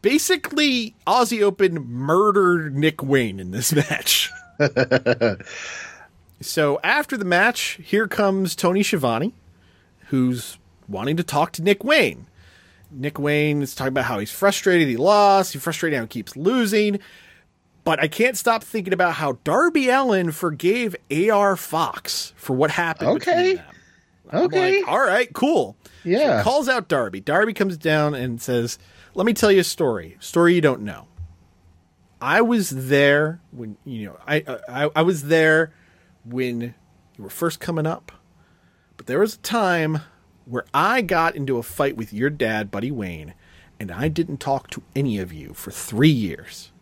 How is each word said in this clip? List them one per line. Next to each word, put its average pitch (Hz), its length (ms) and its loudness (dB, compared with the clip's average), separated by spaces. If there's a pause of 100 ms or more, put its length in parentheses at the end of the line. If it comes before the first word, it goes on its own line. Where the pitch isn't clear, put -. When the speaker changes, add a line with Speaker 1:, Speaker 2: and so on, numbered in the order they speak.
Speaker 1:
basically, 285 920 0 (120)
Aussie 233 360 2
Open 190 320 2 (160)
murdered 170 840 2
Nick 156 260 0
Wayne 123 380 0
in 90 100 -10
this 120 220 -2
<laughs> - 20 0
match. - 560 0 (280)
Speaker 2:
<laughs> 123 800 2 (1000)
Speaker 1:
So 147 440 0
after 269 320 0
the 202 80 -4
match, 180 580 0
here 208 240 0
comes 190 480 0
Tony 190 300 2
Schiavone, 135 500 0 (720)
who's 127 500 -2 (320)
wanting 113 280 -4
to 170 80 -2
talk 147 300 -2
to 165 80 -10
Nick 196 200 0
Wayne. 208 440 0 (680)
Nick 143 260 -8
Wayne 147 420 0
is 139 140 -6
talking 131 140 -4
about 131 160 0
how 117 160 -2
he's 107 100 -6
frustrated 185 580 2
he 117 80 -2
lost, 196 560 4
he's 139 100 -10
frustrated 160 340 -2
how 117 80 -4
he 110 40 -12
keeps - 280 -12
losing. 208 640 0 (840)
But 160 180 0
I 170 60 2
can't 220 300 0
stop 226 260 0
thinking 190 300 -4
about 180 220 2
how 135 300 -4
Darby 277 440 2
Allin 233 420 2
forgave 175 640 -2 (160)
A 165 200 2
R 202 260 2
Fox - 800 -6
for - 180 -4
what 147 160 2
happened 160 400 -2
Speaker 2:
Okay. 330 240 0
Speaker 1:
between 359 220 2
them. - 180 -16 (560)
I'm 175 140 0
Speaker 2:
Okay. 370 360 2
Speaker 1:
like, 370 80 -4
"All 196 160 0
right, 226 280 2
cool." 220 500 0
So - 80 -20 (140)
he 170 80 0
Speaker 2:
Yeah. 208 300 2
Speaker 1:
calls 254 260 2
out 247 180 0
Darby. 104 340 -2
Darby 202 340 -2
comes 190 220 -2
down 151 380 0
and 120 260 -6
says, 120 380 -2 (360)
"Let 185 120 0
me 240 60 2
tell 208 180 4
you 196 100 8
a 170 40 -2
story, 110 560 -4
story 170 340 4
you 175 60 4
don't 131 220 2
know. - 260 -10 (1120)
I 165 220 2
was 226 280 0
there 143 680 4 (100)
when, 113 340 -14
you 110 220 -10
know, - 200 -16
I, 151 180 -2 (240)
I, 143 260 -4
I 156 80 2
was 165 220 0
there 160 480 4 (520)
when 120 500 -6 (420)
you 107 80 -18
were 98 60 -14
first 170 280 -4
coming 160 280 -4
up, - 260 -8 (840)
but - 80 -20
there 139 140 0
was 220 160 0
a - 20 -20
time 170 600 0 (440)
where 120 200 -8 (100)
I 202 260 2
got 165 360 0
into 135 200 -2
a 117 60 -2
fight 143 340 -2
with 110 160 -8
your 120 160 0
dad, 110 420 -2
Buddy 107 200 -6
Wayne, 87 420 -8 (480)
and 101 100 -10
I 117 180 -4
didn't 160 300 -4
talk 135 320 -4
to - 120 -12 (120)
any 135 240 -2
of 87 140 -8
you - 220 -16
for - 160 -14
three 127 400 2
years. 104 600 -4 (120)